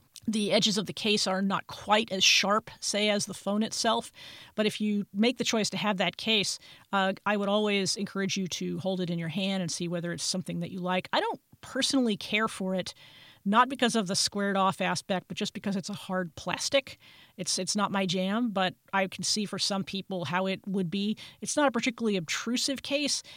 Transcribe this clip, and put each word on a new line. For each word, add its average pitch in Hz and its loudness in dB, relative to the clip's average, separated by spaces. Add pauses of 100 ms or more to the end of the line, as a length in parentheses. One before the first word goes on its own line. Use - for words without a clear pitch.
(280)
The 214 2
edges 196 4
of 208 0
the 175 -6
case 208 0
are 185 0
not 196 0
quite 214 2
as 190 0
sharp, 208 4
say, 208 0
as 202 2
the 196 -8
phone 208 -2
itself. 226 0 (420)
But 214 2
if 202 -2
you 208 0
make 233 4
the - 2
choice 220 0
to - -4
have 208 2
that 180 0
case, 214 0 (340)
uh, 190 2 (100)
I 208 2
would 202 0
always 202 2
encourage 196 -2
you 190 -2
to 175 -4
hold 190 -2
it 175 -2
in 170 -2
your 165 -4
hand 190 -2
and 160 -4
see 175 -4
whether 170 -4
it's 170 -6
something 175 -4
that 175 -6
you 190 -10
like. 180 -2
I 262 2
don't 440 -2 (220)
personally 254 0
care 220 0
for 190 -4
it, 180 -4 (520)
not 233 6
because 240 2
of 214 2
the 190 -2
squared 202 0
off 190 2
aspect, 180 -2
but - -10
just - -4
because 196 -2
it's 190 -4
a 202 -6
hard 185 -4
plastic. - -2 (400)
It's, - -2
it's 185 -2
not 202 2
my 196 2
jam, 190 0
but 190 0 (180)
I 190 2
can 180 -6
see 214 0
for 190 -6
some 196 0
people 185 -6
how 180 0
it 190 -2
would 190 0
be. 202 0 (240)
It's - -4
not 294 6
a 269 6
particularly 226 0
obtrusive 240 -2
case. 285 -2 (140)